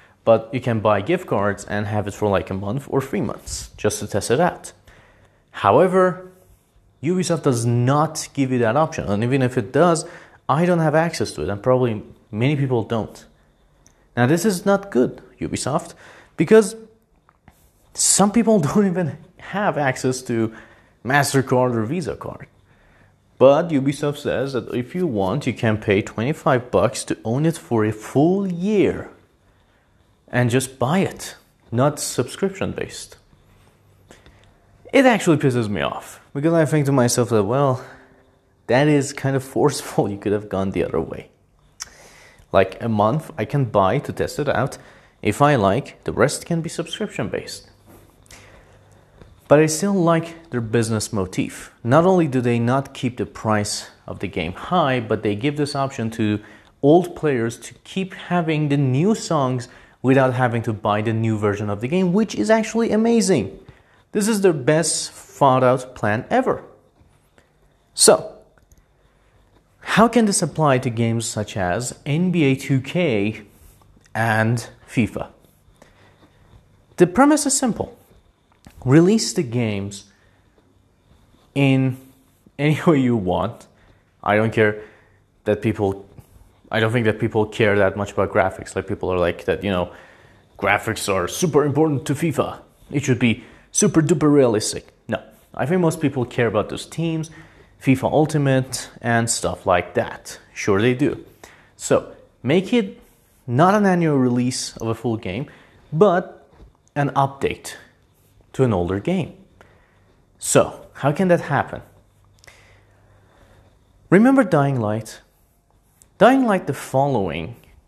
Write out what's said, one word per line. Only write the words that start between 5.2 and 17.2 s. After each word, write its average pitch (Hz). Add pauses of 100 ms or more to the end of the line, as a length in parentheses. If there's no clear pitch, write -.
However, 180 (720)
Ubisoft 170
does 120
not 131
give 131
you 131
that 113
option. 156
And 101
even 131
if 123
it 113
does, 165 (440)
I 151
don't 175
have 156
access 160
to 73
it, 82
and 104
probably 127 (300)
many 127
people 127
don't. - (920)
Now, 120
this 165
is 190
not 196
good, - (180)
Ubisoft, - (440)
because 202 (1160)